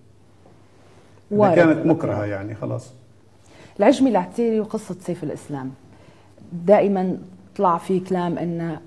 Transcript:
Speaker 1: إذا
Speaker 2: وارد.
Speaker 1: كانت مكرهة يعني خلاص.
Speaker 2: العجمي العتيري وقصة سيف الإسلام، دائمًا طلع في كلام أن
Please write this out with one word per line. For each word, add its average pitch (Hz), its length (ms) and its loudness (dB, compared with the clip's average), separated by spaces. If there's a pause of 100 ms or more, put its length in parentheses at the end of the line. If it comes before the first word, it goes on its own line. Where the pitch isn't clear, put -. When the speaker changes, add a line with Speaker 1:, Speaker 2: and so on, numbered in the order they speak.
(1300)
Speaker 1:
إذا 208 80 2
Speaker 2:
وارد. 190 140 6
Speaker 1:
كانت 160 320 4
مكرهة 104 380 0
يعني 104 300 -8
خلاص. 117 380 -10 (840)
Speaker 2:
العجمي 254 320 4
العتيري 220 500 0
وقصة 208 400 -8
سيف 165 240 -8
الإسلام، 139 460 -10 (960)
دائمًا 190 520 2 (380)
طلع 180 220 2
في 185 220 -2
كلام 175 380 -4
أن 165 380 -6 (100)